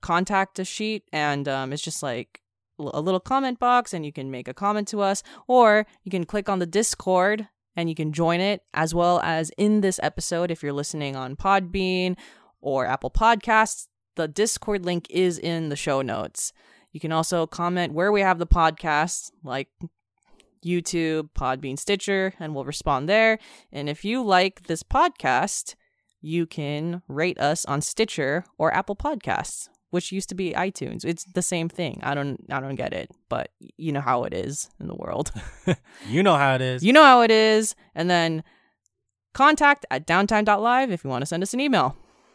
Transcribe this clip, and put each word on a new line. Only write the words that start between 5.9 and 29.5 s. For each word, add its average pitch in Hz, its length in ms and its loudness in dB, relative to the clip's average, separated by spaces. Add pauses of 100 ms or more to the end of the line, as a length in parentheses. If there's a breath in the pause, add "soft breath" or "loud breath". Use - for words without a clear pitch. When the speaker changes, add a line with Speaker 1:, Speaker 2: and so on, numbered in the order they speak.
Speaker 1:
you 190 60 -14
can 180 140 -2
click 208 260 -4
on 190 80 0
the 175 80 0
Discord 196 800 0 (260)
and 170 140 -2
you 160 60 -4
can 156 180 -4
join 165 260 2
it, 196 220 0 (140)
as 160 200 -2
well 175 260 4
as 160 360 -2
in 208 240 4
this 190 220 0
episode, 175 480 -2
if 165 120 -6
you're 143 120 -4
listening 143 420 -6
on 131 200 -10
Podbean 185 800 0 (440 loud breath)
or 135 260 -2
Apple 135 240 -4
Podcasts, 220 800 2 (260)
the 160 140 -2
Discord 202 560 -2
link 175 240 -2
is 180 300 0
in 165 320 -4
the 143 60 -4
show 135 260 -2
notes. - 500 -6 (400 soft breath)
You 151 80 -14
can 160 120 -4
also 160 340 0
comment 175 480 -2
where 185 180 2
we 202 80 4
have 185 180 4
the 170 80 -2
podcast, 160 840 0 (120)
like 135 260 -6 (920)
YouTube, 165 720 -2
Podbean, 135 440 -4
Stitcher, 196 600 -2
and 156 160 -8
we'll 135 120 -6
respond 143 420 -2
there. 220 300 4 (340 loud breath)
And 143 160 -8
if 143 160 -8
you 240 180 -2
like 190 440 2
this 165 160 -4
podcast, 202 920 0 (460)
you 165 240 -2
can 160 640 -6
rate 151 320 -2
us 151 240 0
on 143 160 -2
Stitcher 160 640 -2 (140)
or 156 160 2
Apple 202 200 -2
Podcasts, - 760 -6 (180)